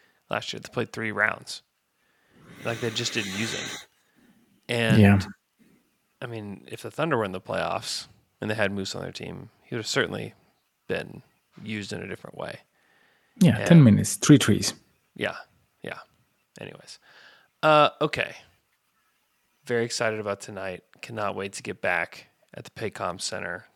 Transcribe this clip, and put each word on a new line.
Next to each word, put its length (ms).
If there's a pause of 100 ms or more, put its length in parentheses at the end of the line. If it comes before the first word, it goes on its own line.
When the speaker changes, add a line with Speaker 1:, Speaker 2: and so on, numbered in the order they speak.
(320)
Speaker 1:
last 220
year. 60
They 140
played 180
three 200
rounds. 500 (1040)
Like, 140
they 100
just 240
didn't 240
use 160
him. 260 (880)
And, 320
Speaker 2:
Yeah. 180 (1000)
Speaker 1:
I 60
mean, 440
if 100
the 100
Thunder 260
were 80
in 60
the 100
playoffs 680 (320)
and 100
they 60
had 160
Moose 240
on 60
their 100
team, 380 (140)
he 120
would 40
have 80
certainly 460 (540)
been 360 (380)
used 320
in 80
a 60
different 300
way. 220 (800)
Speaker 2:
Yeah, 180
Speaker 1:
And 100
Speaker 2:
ten 160
minutes, 320
three 220
threes. 360 (420)
Speaker 1:
Yeah, 220 (440)
yeah. 180 (600)
Anyways. 400 (640)
Uh, 260 (120)
okay. 340 (1300)
Very 200
excited 340
about 220
tonight. 420 (180)
Cannot 340
wait 180
to 100
get 180
back 460 (260)
at 120
the 60
Paycom 480
Center 460 (100)